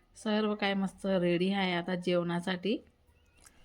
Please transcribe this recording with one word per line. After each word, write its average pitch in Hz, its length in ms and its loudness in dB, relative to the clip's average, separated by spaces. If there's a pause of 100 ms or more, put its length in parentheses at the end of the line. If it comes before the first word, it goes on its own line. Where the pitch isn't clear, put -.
(240)
सर्व 214 320 0
काय 202 180 0
मस्त 190 320 -4
रेडी 180 480 2
आहे 190 200 0
आता 175 220 -2
जेवणासाठी. 175 800 0 (880)